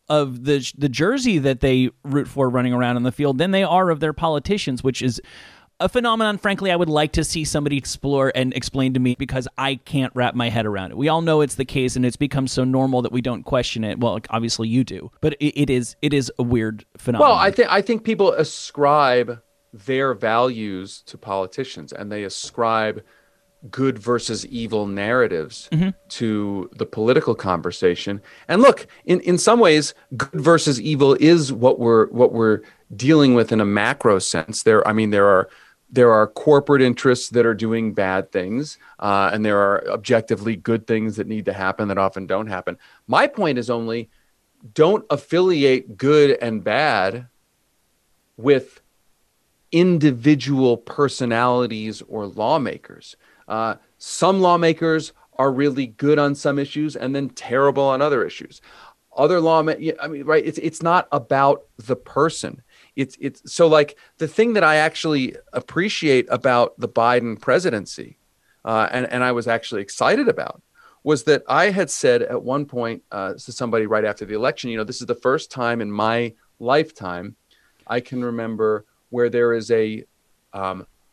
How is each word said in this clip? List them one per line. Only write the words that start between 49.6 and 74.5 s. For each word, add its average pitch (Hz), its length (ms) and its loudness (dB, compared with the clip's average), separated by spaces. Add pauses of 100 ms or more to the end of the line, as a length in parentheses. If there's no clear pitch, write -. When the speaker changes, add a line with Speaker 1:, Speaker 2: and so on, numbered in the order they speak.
Speaker 2:
individual 139 1080 2
personalities 120 1300 -2
or 107 200 -10
lawmakers. 107 880 -4 (320)
Uh, 110 280 -4 (220)
some 190 420 0
lawmakers 165 760 2 (240)
are 135 140 2
really 135 360 -2
good 143 300 0
on 143 180 2
some 143 240 -2
issues 147 360 -4
and 131 200 -6
then 139 140 -4
terrible 139 540 0
on 135 180 2
other 139 240 0
issues. - 360 -14 (540)
Other 170 240 2
lawma-, 160 400 2
yeah, 156 220 -4
I 147 60 -8
mean, 139 180 -10
right, 156 200 2
it's, 156 140 -6
it's 156 220 -6
not 170 300 0
about 139 520 0 (140)
the 120 180 -6
person. - 640 -4 (340)
It's, 131 240 -6
it's, - 320 -10
so, 170 160 4
like, 151 300 2 (220)
the 160 80 -4
thing 226 260 2
that 202 100 2
I 156 120 4
actually 151 600 -2 (160)
appreciate 147 800 0
about 123 500 0
the 120 80 -6
Biden 117 520 0
presidency, 135 800 -2 (460)
uh, 110 280 0
and, 127 200 -4
and 123 120 -2
I 123 80 0
was 120 160 -4
actually 117 340 -4
excited 185 460 0
about, - 340 -4 (420)
was 147 200 0
that 143 240 2
I 165 240 2
had 185 180 -2
said - 320 2
at - 220 -4
one 135 220 -4
point, 120 360 -8 (100)
uh, 98 220 -8
to - 180 -16
somebody 113 360 -2
right 107 180 0
after 104 200 -6
the 104 100 -10
election, 127 340 -4